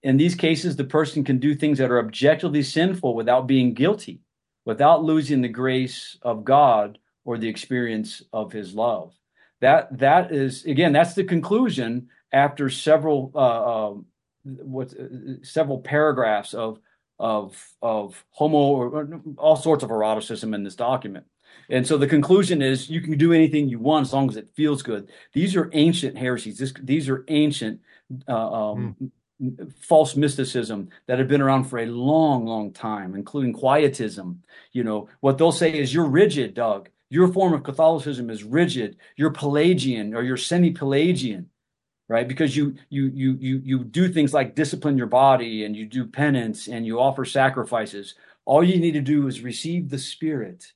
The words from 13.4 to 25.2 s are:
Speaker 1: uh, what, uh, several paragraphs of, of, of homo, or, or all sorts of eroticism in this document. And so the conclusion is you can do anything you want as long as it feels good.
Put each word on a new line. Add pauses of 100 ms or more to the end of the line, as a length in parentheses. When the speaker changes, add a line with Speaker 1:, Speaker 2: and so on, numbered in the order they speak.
Speaker 1:
uh, (520)
what,
uh,
several
paragraphs
of, (400)
of, (200)
of
homo,
or,
or (160)
all
sorts
of
eroticism
in
this
document. (440)
And
so
the
conclusion
is
you
can
do
anything
you
want
as
long
as
it
feels
good. (220)